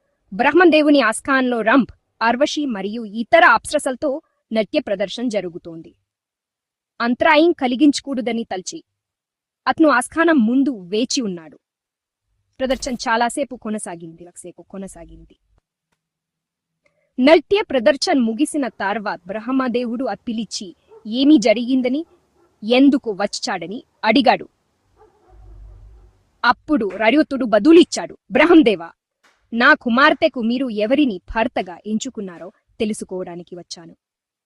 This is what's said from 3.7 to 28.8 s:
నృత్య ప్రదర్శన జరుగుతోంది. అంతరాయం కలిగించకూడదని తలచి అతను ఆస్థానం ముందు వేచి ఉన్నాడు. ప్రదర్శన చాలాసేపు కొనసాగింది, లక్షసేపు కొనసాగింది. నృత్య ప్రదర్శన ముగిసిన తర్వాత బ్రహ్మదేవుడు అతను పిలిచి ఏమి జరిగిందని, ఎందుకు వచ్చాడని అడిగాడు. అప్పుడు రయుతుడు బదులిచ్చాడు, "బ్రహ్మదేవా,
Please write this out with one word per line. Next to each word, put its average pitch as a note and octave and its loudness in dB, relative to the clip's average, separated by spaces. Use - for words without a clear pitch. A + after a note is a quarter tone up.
నృత్య A3 -2
ప్రదర్శన G#3 -6
జరుగుతోంది. F3 -10
అంతరాయం D#4 2
కలిగించకూడదని B3 -2
తలచి F#3 -12
అతను D4+ 2
ఆస్థానం C#4+ 2
ముందు B3+ 0
వేచి G#3 -4
ఉన్నాడు. E3+ -8
ప్రదర్శన C4 -4
చాలాసేపు A#3+ -4
కొనసాగింది, F3 -12
లక్షసేపు F3 -20
కొనసాగింది. E3+ -18
నృత్య E4 4
ప్రదర్శన C#4+ 0
ముగిసిన B3 -2
తర్వాత G3+ -6
బ్రహ్మదేవుడు A#3+ -4
అతను G3+ -8
పిలిచి A3 -10
ఏమి C4+ 4
జరిగిందని, B3 0
ఎందుకు B3 2
వచ్చాడని G3 -8
అడిగాడు. A3 2
అప్పుడు A#3+ 0
రయుతుడు A#3 0
బదులిచ్చాడు, A#3 4
"బ్రహ్మదేవా, A#3+ 4